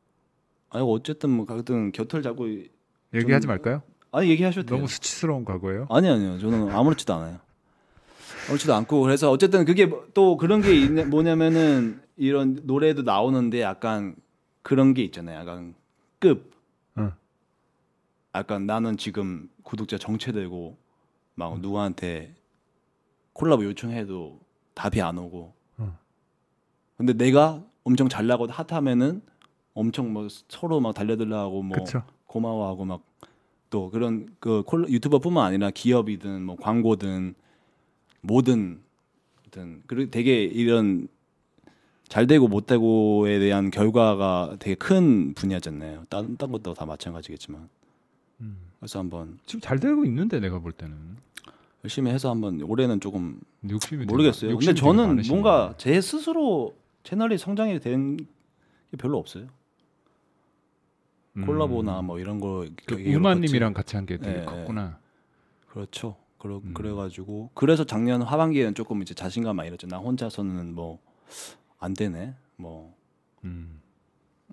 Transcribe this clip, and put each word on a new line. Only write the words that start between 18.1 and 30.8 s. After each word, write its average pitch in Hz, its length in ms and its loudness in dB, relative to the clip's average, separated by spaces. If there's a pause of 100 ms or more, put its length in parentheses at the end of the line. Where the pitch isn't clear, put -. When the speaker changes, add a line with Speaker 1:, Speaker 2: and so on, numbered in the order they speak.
Speaker 1:
약간 98 320 -6
나는 110 320 -2
지금 95 520 -8 (140)
구독자 107 340 -8
정체되고 95 800 -8 (580)
막 85 200 -8
Speaker 2:
응. 90 60 -8
Speaker 1:
누구한테 92 720 -6 (1000)
콜라보 143 320 2
요청해도 98 720 -8 (340)
답이 104 280 -2
안 87 160 -2
오고. 87 360 -14 (280)
Speaker 2:
응. 98 120 -8 (1040)
Speaker 1:
근데 123 160 2
내가 143 500 4 (200)
엄청 127 240 4
잘 113 200 -2
나고 120 200 0
핫하면은 147 760 -2 (520)
엄청 113 400 -4
뭐 104 140 -8 (200)
서로 160 320 -2
막 113 140 0